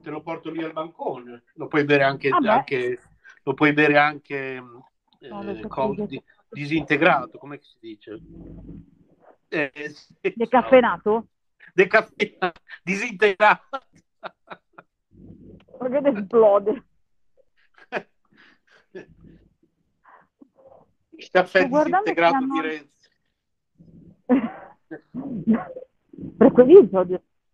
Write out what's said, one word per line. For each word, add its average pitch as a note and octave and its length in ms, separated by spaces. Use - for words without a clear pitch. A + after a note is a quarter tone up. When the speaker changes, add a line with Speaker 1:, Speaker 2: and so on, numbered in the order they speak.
Speaker 1:
Te - 80
lo D3+ 120
porto D#3+ 280
lì D#3+ 140
al D#3+ 80
bancone, B2+ 720
lo C3 120
puoi D3+ 160
bere C#3+ 220
anche, C3+ 240
Speaker 2:
Vabbè. D#4 180
Speaker 1:
anche... B2 520
Lo C#3 100
puoi D3 200
bere D3 240
anche, C#3 680
Speaker 2:
No, G#3 240
lo G3+ 80
Speaker 1:
eh, F#3 100
Speaker 2:
so A3 60
Speaker 1:
co-, G#3 280
Speaker 2:
che G#3 120
Speaker 1:
di-, - 160
disintegrato, D3 920
come C#3+ 240
si - 200
dice? A2 360
Eh, D3 220
sì, - 440
Speaker 2:
Decaffeinato? A#3 800
Speaker 1:
no. A3+ 160
Decaffeinato, G3 880
disintegrato. G3+ 840
Speaker 2:
Perché C4+ 400
esplode. G#3 680
Speaker 1:
Il - 140
caffè F#3 300
Speaker 2:
Sto F#3 100
guardando E4 420
Speaker 1:
disintegrato F3 280
Speaker 2:
se C4 60
Speaker 1:
di C4+ 60
Speaker 2:
hanno C4+ 100
Speaker 1:
Renzi. D#3 300
Speaker 2:
<laughs> - 1400
Frequenti, B3+ 580
oddio, F#3 260